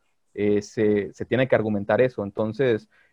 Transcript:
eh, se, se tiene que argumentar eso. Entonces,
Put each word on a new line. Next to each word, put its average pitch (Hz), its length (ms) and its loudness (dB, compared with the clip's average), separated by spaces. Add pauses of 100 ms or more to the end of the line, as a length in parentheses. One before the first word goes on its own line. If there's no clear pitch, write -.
(340)
eh, 104 280 0
se, 104 520 -2
se - 120 -12
tiene 127 220 0
que 131 80 2
argumentar 107 460 0
eso. 123 240 0
Entonces, 110 640 -2 (240)